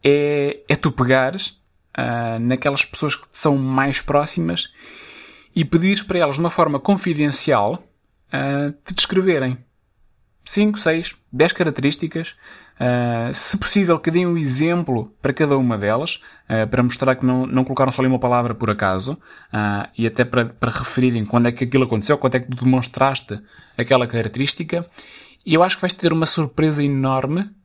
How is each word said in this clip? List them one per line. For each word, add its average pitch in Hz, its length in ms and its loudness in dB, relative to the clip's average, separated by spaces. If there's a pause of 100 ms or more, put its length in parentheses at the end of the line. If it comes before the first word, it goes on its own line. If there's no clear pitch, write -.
é, 143 640 2
é 147 80 2
tu 143 160 -2
pegares, 131 640 0 (360)
ah, 117 460 -4
naquelas 127 440 0
pessoas - 320 -4
que - 140 -20
te - 80 -10
são 143 200 2
mais 135 440 0
próximas 165 680 -2 (880)
e 165 80 2
pedires 190 400 2
para 180 160 -2
elas, 143 160 2
de 156 60 -2
uma 170 80 0
forma 151 300 2
confidencial, 147 1000 0 (500)
ah, 143 420 -4 (100)
te 185 100 -12
descreverem. 160 640 0 (840)
Cinco, 208 360 0
seis, 165 360 -2 (160)
dez 156 220 4
características, 160 840 -2 (440)
ah, 120 540 0
se - 240 -4
possível 185 420 2
que - 100 -2
deem 175 160 2
um 170 120 0
exemplo 143 840 0
para 135 120 0
cada 143 240 2
uma 120 200 2
delas, 110 440 -2 (260)
ah, 110 180 0
para 123 160 0
mostrar 127 340 2
que 127 100 -4
não, 127 200 2
não 127 180 0
colocaram 131 280 0
só 139 100 -4
ali 131 80 4
uma 127 100 2
palavra 120 360 0
por 110 140 -2
acaso, 104 480 -2 (340)
ah, 104 460 -2
e 113 100 0
até 120 160 0
para, 120 220 0
para 120 260 -6
referirem 120 540 -2
quando 120 220 2
é 123 40 2
que 123 140 -4
aquilo 131 180 2
aconteceu, 123 340 0
quando 135 180 0
é 127 40 2
que - 100 -8
tu 123 140 -8
demonstraste 127 760 0 (380)
aquela 120 300 2
característica, 135 800 -4 (560)
e 165 80 2
eu 165 80 6
acho 185 140 4
que - 60 -8
vais 180 120 -2
ter 165 180 0
uma 160 140 2
surpresa 156 580 0
enorme 135 680 0 (140)